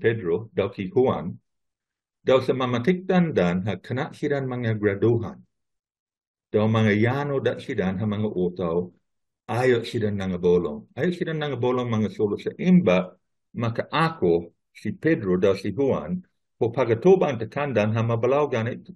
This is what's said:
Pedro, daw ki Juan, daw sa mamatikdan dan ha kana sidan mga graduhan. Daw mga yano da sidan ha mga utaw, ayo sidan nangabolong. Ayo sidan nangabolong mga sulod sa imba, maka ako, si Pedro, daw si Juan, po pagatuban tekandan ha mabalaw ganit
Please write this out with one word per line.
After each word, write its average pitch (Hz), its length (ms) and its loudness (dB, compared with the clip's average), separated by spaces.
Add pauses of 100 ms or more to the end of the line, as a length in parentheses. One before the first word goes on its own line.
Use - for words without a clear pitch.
Pedro, 110 560 0
daw 98 160 -2
ki 95 160 -8
Juan, 98 480 0 (840)
daw 131 180 4
sa 131 140 0
mamatikdan 156 800 0
dan 92 320 2
ha 92 100 -4
kana 131 380 -8
sidan 139 320 -2
mga 120 320 -4
graduhan. 104 580 0 (1120)
Daw 107 160 2
mga 110 320 4
yano 135 460 0
da 120 180 -2
sidan 95 380 -4
ha 110 80 -2
mga 107 240 -2
utaw, 90 580 -2 (540)
ayo 120 400 2
sidan 104 320 -2
nangabolong. 90 800 0
Ayo 165 160 -2
sidan 156 320 -6
nangabolong 123 480 -2
mga 107 240 0
sulod 101 240 -2
sa - 160 -6
imba, 92 560 4 (480)
maka 117 320 -4
ako, 98 640 0 (160)
si - 240 -8
Pedro, 113 400 0
daw 95 220 2
si 98 180 -6
Juan, 92 480 -2 (320)
po 113 160 -2
pagatuban 139 680 2
tekandan 110 500 0
ha 113 140 0
mabalaw 123 420 2
ganit 120 480 -4